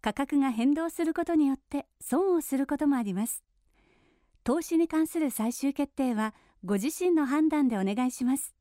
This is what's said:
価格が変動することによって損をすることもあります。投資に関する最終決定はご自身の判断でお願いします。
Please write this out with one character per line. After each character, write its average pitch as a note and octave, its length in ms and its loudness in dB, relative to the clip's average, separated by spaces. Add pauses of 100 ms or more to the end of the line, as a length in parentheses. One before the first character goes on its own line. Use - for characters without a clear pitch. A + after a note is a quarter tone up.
価 G#3+ 100 0
格 C#4+ 260 0
が C4+ 120 2
変 A#3+ 240 2
動 E4 160 -2
す - 120 -4
る D#4+ 120 0
こ E4+ 100 -2
と E4+ 100 0
に D#4 120 4
よ C4+ 80 2
っ - 20 -4
て - 300 -8 (120)
損 F4+ 380 2
を D#4 60 2
す - 160 -2
る C#4 80 0
こ D4 100 -2
と D4+ 100 0
も C#4+ 100 4
あ A#3+ 60 -2
り G3+ 120 -2
ま G3+ 120 -2
す。 - 160 -8 (1000)
投 C#4+ 180 0
資 E4+ 160 -2
に E4 100 4
関 D#4+ 200 0
す - 120 -6
る D4+ 120 0
最 A3 200 -2
終 C4+ 220 -2
決 C#4 220 -4
定 B3+ 180 0
は G#3+ 220 -2 (280)
ご G3 120 -2
自 G3+ 140 0
身 F4+ 240 0
の D#4 120 4
判 D4 240 2
断 D4+ 200 2
で A3 100 0
お F#3+ 80 0
願 G#3+ 200 0
い B3+ 40 0
し B3 160 -6
ま C4 100 2
す。 - 240 -10